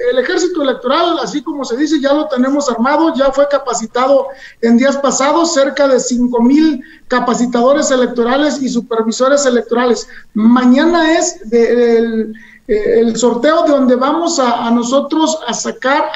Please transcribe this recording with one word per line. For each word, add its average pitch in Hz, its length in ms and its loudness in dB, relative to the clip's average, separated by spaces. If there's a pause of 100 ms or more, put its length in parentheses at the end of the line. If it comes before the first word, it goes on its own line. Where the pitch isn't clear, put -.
(120)
el 254 80 0
ejército 339 420 -2
electoral, 302 580 -2
así 233 220 -6
como 294 220 -8
se 233 120 -6
dice, 294 240 -2
ya 277 140 0
lo 302 140 -2
tenemos 269 420 -2
armado, 285 440 0
ya 269 180 0
fue 285 180 2
capacitado 262 800 -2 (320)
en 233 180 2
días 277 200 2
pasados, 277 540 0
cerca 277 360 0
de 254 100 2
cinco 240 420 -2
mil 285 400 2 (280)
capacitadores 247 840 0
electorales 254 720 0
y 254 60 -2
supervisores 233 760 0
electorales. 240 600 0 (260)
Mañana 277 840 4
es 339 320 -6
de, 233 480 2
el, 220 340 -2 (360)
eh, 214 320 2
el 226 160 0
sorteo 285 480 2
de 311 60 2
donde 254 260 2
vamos 302 420 -2
a, 240 280 -2
a 233 40 -2
nosotros 277 760 0
a 233 60 -6
sacar 269 520 -2 (120)